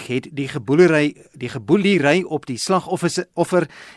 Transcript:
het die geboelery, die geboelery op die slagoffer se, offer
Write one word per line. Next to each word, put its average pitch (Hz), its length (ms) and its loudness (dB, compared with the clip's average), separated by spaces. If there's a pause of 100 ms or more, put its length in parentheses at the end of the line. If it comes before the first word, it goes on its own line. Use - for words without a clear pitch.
het 127 260 -4
die 139 140 -6
geboelery, 147 680 2 (240)
die 123 120 -10
geboelery 165 760 2
op 147 220 -6
die 123 100 -8
slagoffer 175 520 -2
se, - 260 -6
offer 170 340 0 (280)